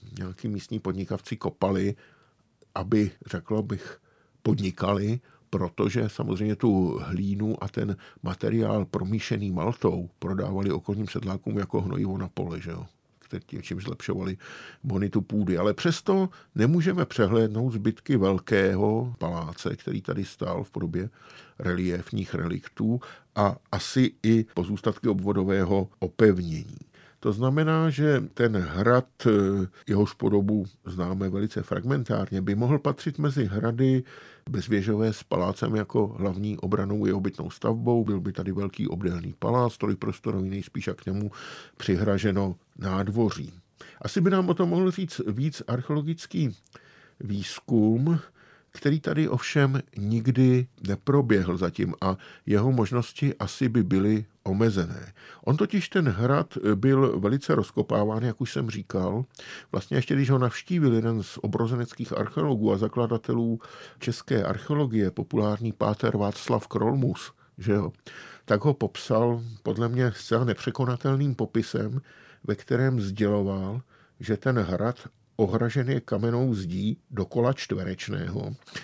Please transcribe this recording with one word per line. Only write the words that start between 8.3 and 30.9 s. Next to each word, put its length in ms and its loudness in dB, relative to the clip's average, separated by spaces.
promíšený 680 -4
maltou 580 -2
prodávali 520 -2
okolním 360 -4
sedlákům 500 -6
jako 240 -2
hnojivo 360 -2
na 100 -4
pole, 340 -8
že 100 -12
jo? 140 -10
Který, 420 -12
čím 200 -10
zlepšovali 560 -6
bonitu 380 0
půdy. 360 0
Ale 160 2
přesto 560 2
nemůžeme 500 4
přehlédnout 640 2
zbytky 460 0
velkého 1000 2
paláce, 580 -6
který 260 -6
tady 240 -6
stál 380 -6
v 80 -14
podobě 380 -4
reliéfních 760 -2
reliktů 640 -4
a 200 2
asi 400 2
i 300 6
pozůstatky 540 -2
obvodového 840 2
opevnění. 800 4
To 140 0
znamená, 560 2
že 340 4
ten 240 4
hrad, 480 4
jehož 260 4
podobu 520 2
známe 440 -2